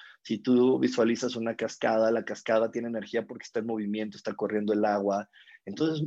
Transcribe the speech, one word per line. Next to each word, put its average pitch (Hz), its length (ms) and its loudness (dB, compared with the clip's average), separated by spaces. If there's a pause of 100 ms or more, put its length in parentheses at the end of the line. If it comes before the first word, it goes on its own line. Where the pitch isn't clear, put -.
(220)
Si 117 160 -4
tú 127 400 4
visualizas 120 560 2
una 113 220 -4
cascada, 113 560 2
la 110 120 0
cascada 110 460 0
tiene 120 160 -6
energía 113 400 -4
porque - 160 -14
está - 160 -6
en 110 80 -2
movimiento, 107 500 -4
está - 180 -8
corriendo 107 380 0
el 104 120 2
agua. 101 440 0 (380)
Entonces, 156 400 -2